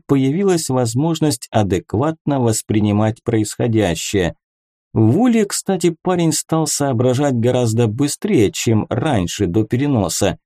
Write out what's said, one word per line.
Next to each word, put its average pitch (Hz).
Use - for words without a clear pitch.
появилась 160
возможность 143
адекватно 110
воспринимать 110
происходящее. 107
В 110
Уле, 226
кстати, 180
парень 175
стал 160
соображать 131
гораздо 120
быстрее, 139
чем -
раньше 104
до 90
переноса. 110